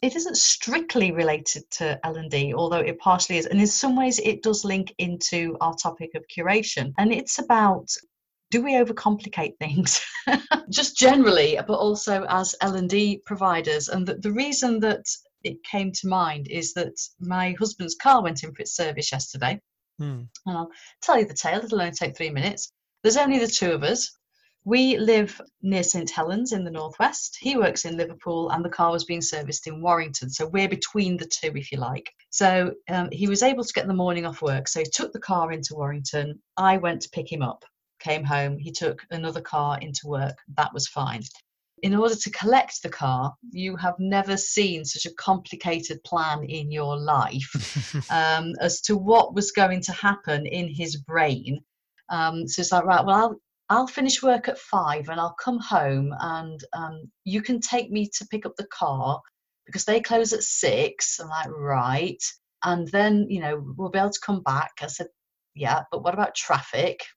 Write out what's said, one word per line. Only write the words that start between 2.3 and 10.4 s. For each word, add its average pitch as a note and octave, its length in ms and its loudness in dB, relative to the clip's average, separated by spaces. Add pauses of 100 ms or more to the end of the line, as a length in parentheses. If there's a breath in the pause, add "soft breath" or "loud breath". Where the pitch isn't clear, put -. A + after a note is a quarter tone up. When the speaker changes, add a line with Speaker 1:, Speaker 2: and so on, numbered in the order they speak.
Speaker 1:
D, C#3 240 0
although E3+ 260 0
it D#3+ 180 -2
partially F#3 380 4
is. D#3+ 80 0
And G3+ 160 2
in G#3 60 8
some B3+ 300 2
ways, B3+ 240 2
it G#3 220 0
does G#3+ 220 2
link F#3+ 320 -2
into F3 640 -2
our E3 140 0
topic E3 400 -6
of D#3 100 -8 (100)
curation. F3 640 0
And G#3+ 160 4
it's - 260 -2
about, G#3 500 4 (640)
do A#3 120 4
we C#4 100 0
overcomplicate G#3+ 880 0
things? D3+ 420 0 (260)
<laughs> C#4 440 0